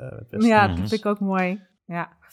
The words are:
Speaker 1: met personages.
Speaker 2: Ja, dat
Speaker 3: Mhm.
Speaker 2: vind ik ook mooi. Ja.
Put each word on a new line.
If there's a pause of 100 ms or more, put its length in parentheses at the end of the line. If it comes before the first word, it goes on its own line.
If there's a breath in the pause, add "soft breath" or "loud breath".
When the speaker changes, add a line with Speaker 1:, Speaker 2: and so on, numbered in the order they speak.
Speaker 1:
met
personages.
Speaker 2:
Ja,
dat
Speaker 3:
Mhm.
Speaker 2:
vind
ik
ook
mooi. (240)
Ja. (220 loud breath)